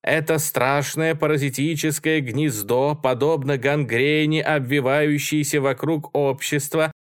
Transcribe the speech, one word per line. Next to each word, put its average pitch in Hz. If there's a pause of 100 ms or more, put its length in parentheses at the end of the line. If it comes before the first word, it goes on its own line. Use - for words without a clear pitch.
это 156
страшное 147
паразитическое 151
гнездо, 127
подобно 139
гангрене, 147
обвивающееся 143
вокруг 139
общества 147 (120)